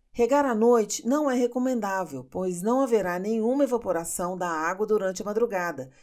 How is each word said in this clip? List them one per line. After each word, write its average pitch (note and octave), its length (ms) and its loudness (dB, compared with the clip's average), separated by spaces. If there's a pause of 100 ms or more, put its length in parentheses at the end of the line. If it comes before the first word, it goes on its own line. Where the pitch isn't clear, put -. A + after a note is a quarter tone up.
(120)
Regar C4+ 340 2
à B3 80 0
noite A3+ 540 2
não C#4+ 240 2
é - 20 0
recomendável, A3+ 920 -2
pois F3+ 380 -6
não A#3+ 200 2
haverá G3+ 360 0
nenhuma A3+ 460 0
evaporação F#3 760 -2
da F3+ 100 -2
água E3+ 380 -2
durante F#3+ 380 0
a - 20 -10
madrugada G3 640 -2 (140)